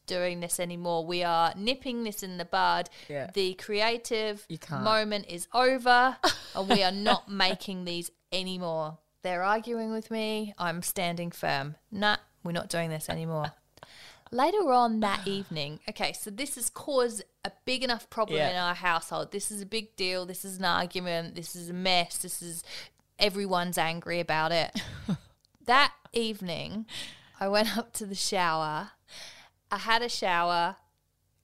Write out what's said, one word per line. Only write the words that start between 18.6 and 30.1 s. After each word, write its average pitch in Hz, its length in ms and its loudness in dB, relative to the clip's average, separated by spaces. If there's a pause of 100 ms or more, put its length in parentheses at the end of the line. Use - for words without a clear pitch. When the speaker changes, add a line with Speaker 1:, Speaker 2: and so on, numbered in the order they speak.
Speaker 1:
household. 170 560 0
This 202 220 -6
is 202 100 -8
a 190 40 -10
big 208 280 -6
deal. 185 320 -2
This 180 180 -10
is 190 140 -10
an 190 60 -2
argument. 175 720 -2
This 170 180 -10
is 175 160 -10
a - 20 -8
mess. 180 460 2
This 180 240 -8
is, 170 220 -10 (560)
everyone's 185 580 2
angry 170 420 -2
about 160 320 2
it. 165 200 2 (360)
Speaker 2:
<laughs> 170 80 0 (500)
Speaker 1:
That 269 260 6 (200)
evening, 196 720 -4 (520)
I 196 80 -2
went 208 320 2
up 233 140 -6
to 214 140 -6
the 190 100 -6
shower. 160 760 0 (800)
I 202 80 0
had 226 240 4
a 240 60 -2
shower, 175 640 2 (680)